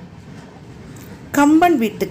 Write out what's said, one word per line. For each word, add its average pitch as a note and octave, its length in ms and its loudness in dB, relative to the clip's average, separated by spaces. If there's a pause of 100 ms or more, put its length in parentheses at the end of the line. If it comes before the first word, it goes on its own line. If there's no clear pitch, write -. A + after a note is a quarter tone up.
(1300)
"கம்பன் D#4 460 4
வீட்டு G3+ 340 -4